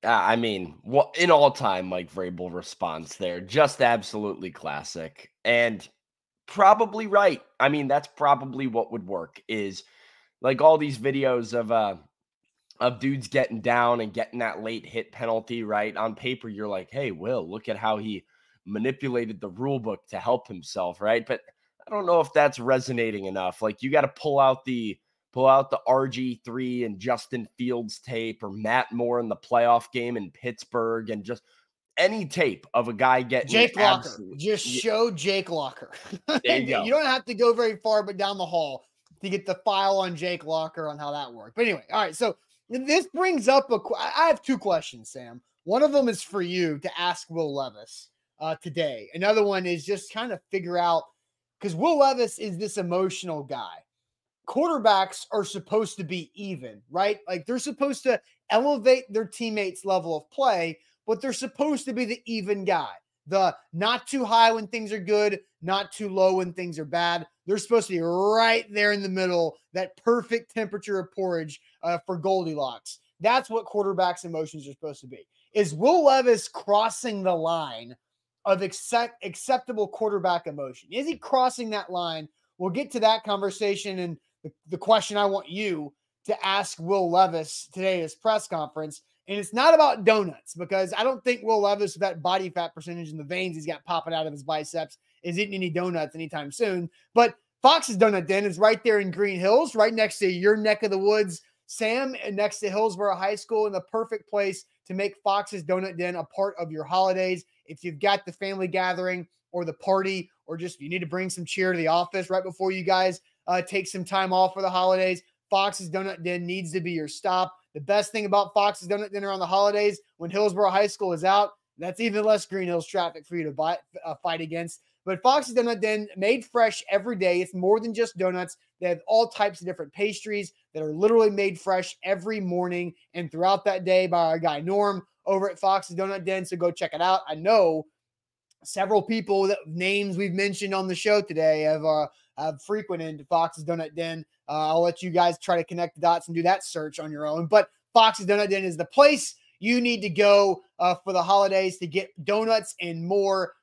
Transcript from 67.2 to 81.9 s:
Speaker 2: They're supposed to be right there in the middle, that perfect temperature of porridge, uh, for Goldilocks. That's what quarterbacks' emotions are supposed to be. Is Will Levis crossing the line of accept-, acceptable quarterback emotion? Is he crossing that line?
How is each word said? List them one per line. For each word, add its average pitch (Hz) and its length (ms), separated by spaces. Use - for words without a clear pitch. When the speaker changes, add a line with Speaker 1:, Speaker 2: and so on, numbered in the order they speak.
Speaker 2:
They're 196 120
supposed 214 300
to 190 60
be 175 80
right 214 680
there 208 200
in 202 100
the 196 80
middle, 180 480
that 185 240
perfect 233 560
temperature 202 460
of 180 140
porridge, 165 480
uh, 170 220
for 185 120
Goldilocks. 160 800
That's 247 300
what 220 160
quarterbacks' 185 600
emotions 160 420
are 139 60
supposed 151 280
to 131 60
be. 127 180
Is 196 200
Will 285 300
Levis 262 440
crossing 208 760
the 185 120
line 147 600
of 190 160
accept-, 233 640
acceptable 214 640
quarterback 190 600
emotion? 143 440
Is 262 160
he 330 100
crossing 254 520
that 208 200
line? 170 380